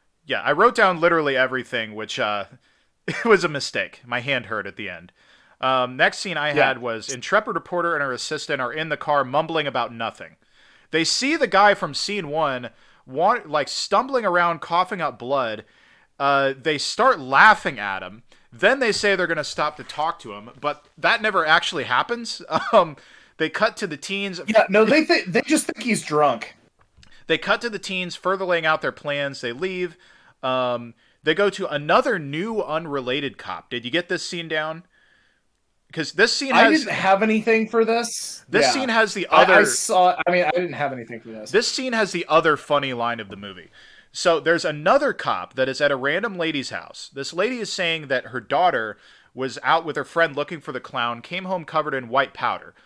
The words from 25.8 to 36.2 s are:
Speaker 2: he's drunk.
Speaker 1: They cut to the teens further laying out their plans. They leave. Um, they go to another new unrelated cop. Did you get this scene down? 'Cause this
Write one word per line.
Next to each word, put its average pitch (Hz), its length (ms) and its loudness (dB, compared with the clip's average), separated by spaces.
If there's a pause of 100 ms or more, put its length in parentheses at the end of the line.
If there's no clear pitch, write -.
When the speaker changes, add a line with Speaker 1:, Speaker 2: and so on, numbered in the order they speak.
Speaker 2:
he's 208 200 0
drunk. 147 500 2 (720)
Speaker 1:
They 160 120 2
cut 220 240 0
to 233 80 -6
the 202 80 -10
teens 180 360 -8
further 190 300 -2
laying 170 220 0
out 156 160 2
their 139 100 -2
plans. 143 480 -6
They 120 120 -4
leave. 180 440 -6 (460)
Um, 123 520 -2 (280)
they 156 120 2
go 202 160 2
to 190 160 -8
another 180 520 0
new 170 420 -6
unrelated 143 800 -4
cop. - 320 -12
Did 120 160 -8
you 123 40 -8
get 170 200 -2
this 180 140 -4
scene 170 240 -10
down? 156 360 -4 (1080)
'Cause 160 200 -6
this 214 200 4